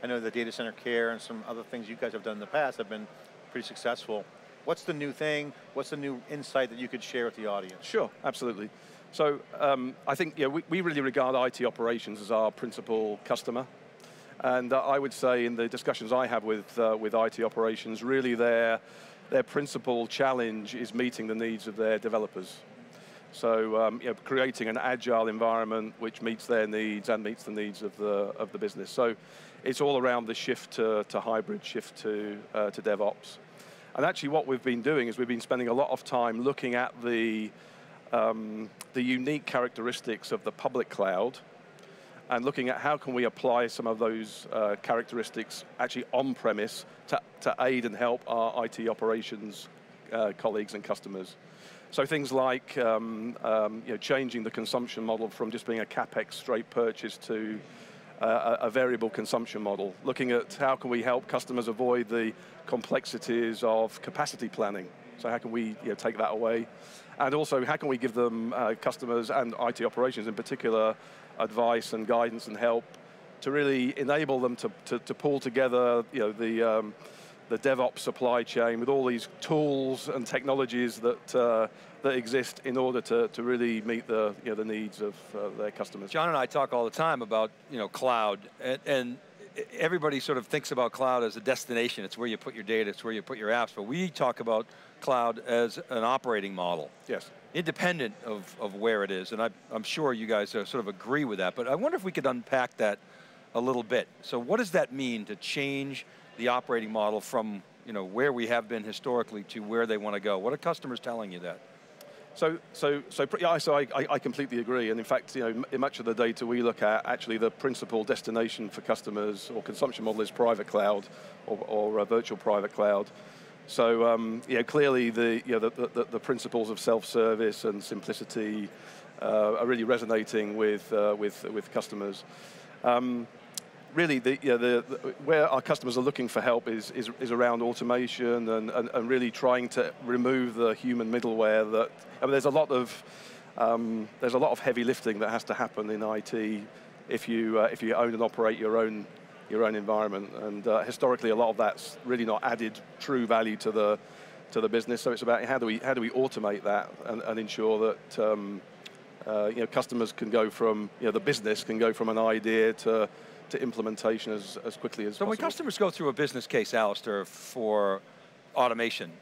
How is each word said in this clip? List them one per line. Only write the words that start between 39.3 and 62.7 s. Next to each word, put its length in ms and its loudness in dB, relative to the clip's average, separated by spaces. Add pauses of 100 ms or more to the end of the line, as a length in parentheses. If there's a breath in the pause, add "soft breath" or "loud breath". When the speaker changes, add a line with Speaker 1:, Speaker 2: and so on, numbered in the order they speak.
Speaker 2:
characteristics 840 -2
of 120 -2
the 80 -2
public 380 -2
cloud 480 0 (920 loud breath)
and 140 0
looking 240 0
at 80 0
how 200 0
can 160 -6
we 120 2
apply 420 2
some 180 -6
of 140 0
those, 520 -2
uh, 300 2
characteristics 840 -4 (140)
actually 340 -4
on-premise 720 0 (220 loud breath)
to, 140 0 (200)
to 180 0
aid 260 2
and 100 -2
help 320 0
our 360 0
I 40 -2
T 220 -4
operations, 800 -2 (440)
uh, 260 0
colleagues 360 -2
and 100 -8
customers. 520 -6 (560 loud breath)
So 140 2
things 260 -2
like, 460 2
um, 640 0
um, 420 2
you 80 -6
know, 40 -4
changing 460 -2
the 80 -4
consumption 520 -4
model 240 -2
from 220 -4
just 160 -8
being 140 -2
a 60 -2
CapEx 480 -4
straight 360 -4
purchase 480 -2
to, 420 -6 (600 loud breath)
uh, 400 2
a, 60 0
a 20 2
variable 400 2
consumption 540 -4
model, 400 -2
looking 280 0
at 220 2
how 220 2
can 160 -6
we 100 0
help 260 0
customers 400 -2
avoid 400 2
the 240 0 (360 loud breath)
complexities 960 -2